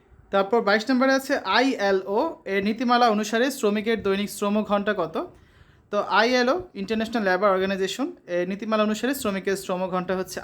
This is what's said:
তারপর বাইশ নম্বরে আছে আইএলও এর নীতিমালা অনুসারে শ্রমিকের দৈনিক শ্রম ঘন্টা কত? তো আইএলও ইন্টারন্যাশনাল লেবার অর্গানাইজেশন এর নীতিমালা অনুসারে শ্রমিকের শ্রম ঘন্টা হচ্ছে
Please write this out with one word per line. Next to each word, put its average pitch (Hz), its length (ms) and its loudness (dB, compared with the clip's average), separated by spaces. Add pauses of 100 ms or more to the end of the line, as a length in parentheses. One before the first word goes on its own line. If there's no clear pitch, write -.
(320)
তারপর 196 360 2
বাইশ 302 220 4
নম্বরে 262 300 4
আছে 269 140 -4 (240)
আইএলও 196 640 2 (320)
এর 196 160 0
নীতিমালা 240 480 2
অনুসারে 226 320 0 (100)
শ্রমিকের 214 480 0
দৈনিক 196 320 0
শ্রম 202 180 -2 (140)
ঘন্টা 202 320 0
কত? 156 140 -6 (760)
তো - 60 -2 (220)
আইএলও 247 360 2 (260)
ইন্টারন্যাশনাল 220 460 -2
লেবার 185 260 4
অর্গানাইজেশন 190 540 -2 (280)
এর 175 160 0
নীতিমালা 214 360 0
অনুসারে 220 340 -2
শ্রমিকের 190 420 -2
শ্রম 180 180 -4 (120)
ঘন্টা 185 260 -2
হচ্ছে 185 240 -8